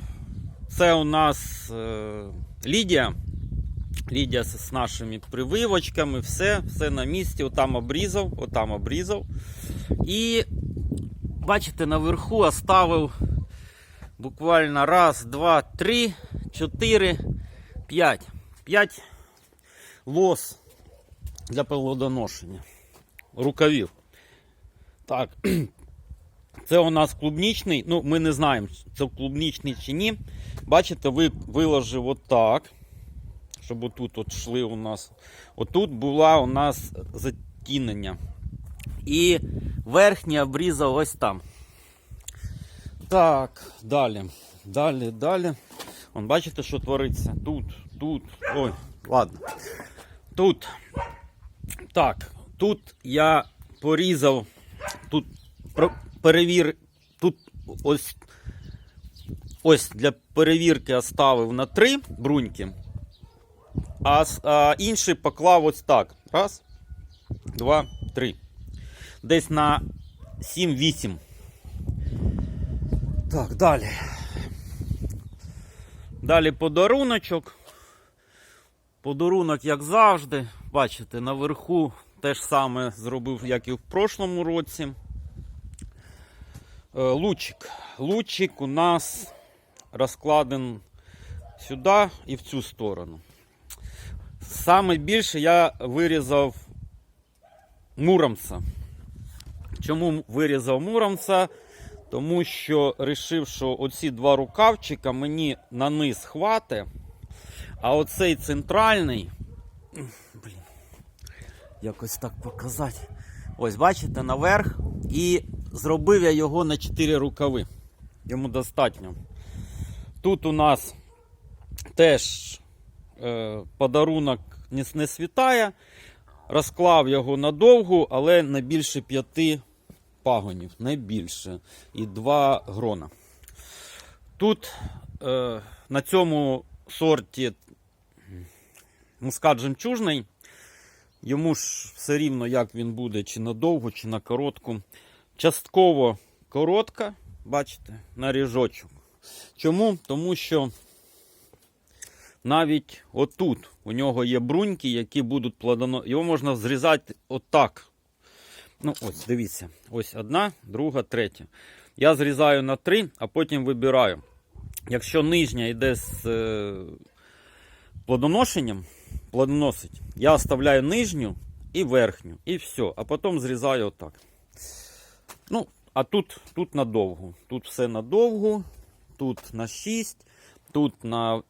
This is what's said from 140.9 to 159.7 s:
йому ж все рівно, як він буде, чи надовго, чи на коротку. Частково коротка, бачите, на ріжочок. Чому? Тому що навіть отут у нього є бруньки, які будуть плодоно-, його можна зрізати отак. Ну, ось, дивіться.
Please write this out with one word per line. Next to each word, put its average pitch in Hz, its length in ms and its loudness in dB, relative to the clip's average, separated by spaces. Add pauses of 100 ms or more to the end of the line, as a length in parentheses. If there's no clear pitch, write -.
йому 147 340 0
ж - 400 -8
все 147 220 -2
рівно, 135 300 -2
як 120 280 0
він 117 180 -4
буде, 107 300 -4
чи - 160 -10
надовго, 117 520 0
чи - 160 -14
на 110 120 -4
коротку. 123 640 -6 (560)
Частково 151 800 4 (320)
коротка, 202 640 0 (320)
бачите, 110 560 -6 (140)
на 131 160 -2
ріжочок. 127 580 0 (680)
Чому? 185 400 2 (100)
Тому 165 280 -2
що 139 360 -2 (1700)
навіть 151 600 0 (100)
отут 147 560 -2 (140)
у 104 80 -10
нього 127 340 0
є 123 140 2
бруньки, 156 500 0
які 120 320 -2
будуть 120 340 -4
плодоно-, 123 500 0
його 147 180 0
можна 143 320 0
зрізати 135 600 0 (120)
отак. - 680 0 (920)
Ну, 147 160 -2
ось, 110 240 -10
дивіться. 110 440 -4 (220)